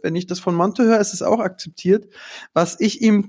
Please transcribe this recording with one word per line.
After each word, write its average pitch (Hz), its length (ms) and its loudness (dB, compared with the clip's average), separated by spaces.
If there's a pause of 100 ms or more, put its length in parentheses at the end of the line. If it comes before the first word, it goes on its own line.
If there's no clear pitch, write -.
Wenn 165 120 -4
ich 180 120 -6
das 180 120 -8
von 175 140 -2
Monte 185 300 0
höre, 226 160 4
ist 202 160 -2
es - 80 -6
auch 226 160 0
akzeptiert. 185 680 -2 (480)
Was 170 260 0
ich - 220 0
eben 208 280 4